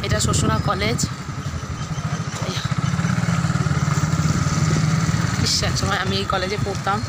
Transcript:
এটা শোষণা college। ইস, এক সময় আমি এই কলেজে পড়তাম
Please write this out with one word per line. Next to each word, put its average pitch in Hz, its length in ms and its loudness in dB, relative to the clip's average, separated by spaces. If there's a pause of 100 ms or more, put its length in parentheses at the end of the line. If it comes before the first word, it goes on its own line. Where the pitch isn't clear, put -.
এটা - 160 0
শোষণা 220 460 2
college। 208 420 0 (4000)
ইস, - 200 2
এক 180 140 0
সময় 190 200 0
আমি 185 180 0
এই 196 100 0
কলেজে 190 400 0
পড়তাম 196 440 -2